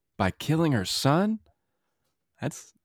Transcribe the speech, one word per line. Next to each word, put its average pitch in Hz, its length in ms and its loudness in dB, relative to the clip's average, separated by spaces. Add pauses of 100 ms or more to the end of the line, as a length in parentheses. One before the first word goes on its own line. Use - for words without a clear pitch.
(160)
by 95 140 0
killing 160 420 0
her 98 140 0
son?" 196 540 0 (1000)
That's, - 320 -8 (120)